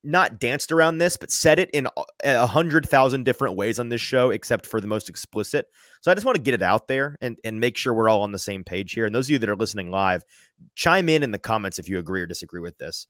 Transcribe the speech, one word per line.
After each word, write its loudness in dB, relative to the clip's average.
not 0
danced -4
around 4
this, 2
but -10
said 4
it 2
in -2
a, -6
a 4
hundred 2
thousand 4
different 0
ways -2
on -6
this -4
show, 2
except -2
for -2
the -10
most -4
explicit. -6
So 4
I 6
just -2
wanna 2
get 0
it 0
out 2
there -4
and, -6
and -6
make -2
sure -2
we're 4
all 4
on -4
the -8
same -8
page -8
here. -2
And -4
those 0
of -4
you 2
that -2
are 0
listening -6
live, 0
chime 2
in 4
in -2
the -6
comments -4
if -14
you -4
agree -4
or -6
disagree -12
with -12
this. -12